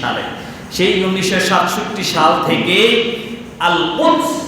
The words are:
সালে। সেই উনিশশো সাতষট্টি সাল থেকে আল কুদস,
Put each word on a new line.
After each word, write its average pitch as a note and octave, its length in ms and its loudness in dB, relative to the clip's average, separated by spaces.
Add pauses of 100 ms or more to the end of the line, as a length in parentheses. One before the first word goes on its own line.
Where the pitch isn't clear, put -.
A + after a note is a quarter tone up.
সালে। A2+ 200 -4 (500)
সেই F#3+ 340 2
উনিশশো F#3 340 0
সাতষট্টি F3+ 640 0
সাল E3+ 420 2
থেকে G#3+ 580 2 (560)
আল F3 380 0
কুদস, D#4+ 500 2